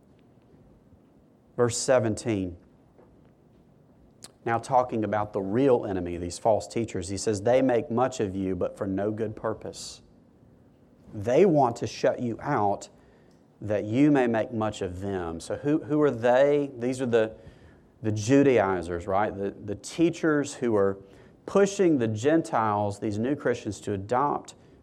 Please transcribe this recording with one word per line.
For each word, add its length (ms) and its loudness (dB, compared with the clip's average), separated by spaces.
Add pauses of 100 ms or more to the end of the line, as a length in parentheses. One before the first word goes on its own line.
(1600)
Verse 220 2
seventeen. 800 0 (1900)
Now 140 0
talking 460 0
about 280 -2
the 80 -2
real 460 2
enemy, 320 -4
these 200 -8
false 300 2
teachers, 400 -4
he 80 -6
says, 240 -2
"They 220 4
make 280 0
much 300 -2
of 160 -4
you, 180 -2
but 220 -4
for 100 -6
no 240 -2
good 240 -6
purpose. 680 -10 (1120)
They 320 4
want 300 4
to 100 -6
shut 340 -2
you 220 -4
out 480 -2 (720)
that 220 -2
you 260 4
may 160 4
make 260 -2
much 300 -4
of 180 -6
them." 400 -6
So 160 -8
who, 220 0
who 240 0
are 80 4
they? 680 4
These 220 -4
are 60 -2
the, 260 2 (680)
the 100 -2
Judaizers, 960 2
right? 280 0
The, 200 -6 (100)
the 120 -8
teachers 760 0
who 240 0
are 220 2 (480)
pushing 520 4
the 100 2
Gentiles, 880 0
these 200 -4
new 180 -2
Christians, 420 -4
to 140 -6
adopt 640 -2 (280)